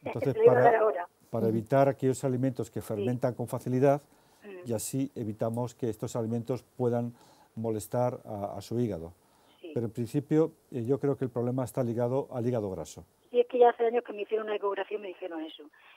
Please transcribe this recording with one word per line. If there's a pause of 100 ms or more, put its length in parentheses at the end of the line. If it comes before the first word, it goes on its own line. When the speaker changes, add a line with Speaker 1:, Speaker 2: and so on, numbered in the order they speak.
Speaker 1:
<laughs>
Speaker 2:
Entonces,
Speaker 1:
Le
iba
a
Speaker 2:
para,
Speaker 1:
dar
ahora. (220)
Speaker 2:
para
evitar
aquellos
alimentos
que
Speaker 1:
Sí.
Speaker 2:
fermentan
con
facilidad, (420)
Speaker 1:
Mm.
Speaker 2:
y
así
evitamos
que
estos
alimentos (140)
puedan (420)
molestar
a,
a
su
hígado. (480)
Speaker 1:
Sí.
Speaker 2:
Pero
en
principio, (180)
eh,
yo
creo
que
el
problema
está
ligado
al
hígado
graso. (260)
Speaker 1:
Sí,
es
que
ya
hace
años
que
me
hicieron
una
ecografía
y
me
dijeron
eso. (320)